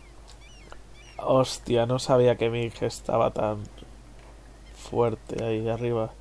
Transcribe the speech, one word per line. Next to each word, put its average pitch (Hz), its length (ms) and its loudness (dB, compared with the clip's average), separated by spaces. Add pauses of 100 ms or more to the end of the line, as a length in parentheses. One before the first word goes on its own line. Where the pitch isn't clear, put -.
(1160)
Hostia, 123 680 2
no 127 140 0
sabía 123 380 4
que 117 120 0
Ming 117 220 -2 (100)
estaba 117 500 0
tan 107 320 -2 (1120)
fuerte - 680 -2
ahí 113 260 -2
arriba. 113 520 -2